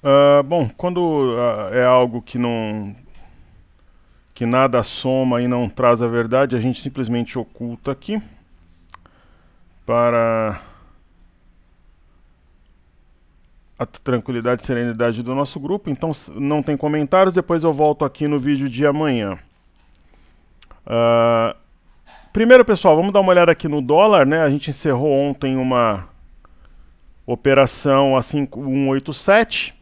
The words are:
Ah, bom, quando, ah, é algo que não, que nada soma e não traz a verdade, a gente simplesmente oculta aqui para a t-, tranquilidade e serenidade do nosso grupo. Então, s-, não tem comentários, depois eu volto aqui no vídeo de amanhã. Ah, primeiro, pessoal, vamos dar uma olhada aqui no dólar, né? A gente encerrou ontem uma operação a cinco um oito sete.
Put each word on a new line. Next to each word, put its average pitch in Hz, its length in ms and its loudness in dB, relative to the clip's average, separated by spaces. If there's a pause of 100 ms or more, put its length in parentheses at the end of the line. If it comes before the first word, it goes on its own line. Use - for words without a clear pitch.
Ah, 143 440 4
bom, 147 320 -2
quando, 160 600 -2
ah, 107 360 -2
é 123 120 2
algo 123 380 2
que - 160 -10
não, 110 560 -4 (1400)
que 120 140 -6
nada 123 380 2
soma 127 580 -2
e 123 60 -2
não 123 200 -2
traz 120 320 2
a 120 60 0
verdade, 120 480 0
a 120 60 -2
gente 120 200 -4
simplesmente 120 560 -6
oculta 117 540 -10
aqui 208 320 -8 (1600)
para 117 760 0 (3250)
a 120 80 -8
t-, - 160 -20
tranquilidade 123 600 -4
e - 20 -20
serenidade 120 560 -4
do 123 140 -8
nosso 139 240 -6
grupo. 165 320 -8
Então, 160 200 -6
s-, - 220 -10
não 139 300 -4
tem 147 140 -4
comentários, 151 580 0
depois 170 300 -2
eu 165 80 2
volto 151 320 0
aqui 147 240 -4
no 147 100 -2
vídeo 139 300 -2
de 127 180 -2
amanhã. 135 500 -2 (1500)
Ah, 117 680 2 (760)
primeiro, 233 320 6
pessoal, 190 300 4
vamos 180 180 0
dar 202 80 4
uma 185 100 2
olhada 175 200 6
aqui 170 160 0
no 147 160 -4
dólar, 165 420 4
né? 156 180 0
A 151 60 2
gente 143 220 -4
encerrou 139 420 -2
ontem 139 440 -2
uma 120 520 -2 (1160)
operação 135 920 2
a 127 60 0
cinco 139 380 -6
um 135 300 -2
oito 135 220 -4
sete. - 680 0